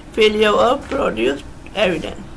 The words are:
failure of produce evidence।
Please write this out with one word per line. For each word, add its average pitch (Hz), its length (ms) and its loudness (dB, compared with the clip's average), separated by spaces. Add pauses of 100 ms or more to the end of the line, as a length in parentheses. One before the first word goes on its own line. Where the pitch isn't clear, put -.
(200)
failure 214 380 4
of 233 200 4 (160)
produce 269 460 0 (380)
evidence। 170 460 -2 (140)